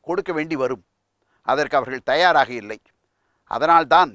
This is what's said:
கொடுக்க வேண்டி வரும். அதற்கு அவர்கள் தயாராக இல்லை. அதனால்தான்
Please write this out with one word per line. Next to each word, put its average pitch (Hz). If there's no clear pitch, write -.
கொடுக்க 185
வேண்டி 156
வரும். 127
அதற்கு 147
அவர்கள் 127
தயாராக 147
இல்லை. 107
அதனால்தான் 160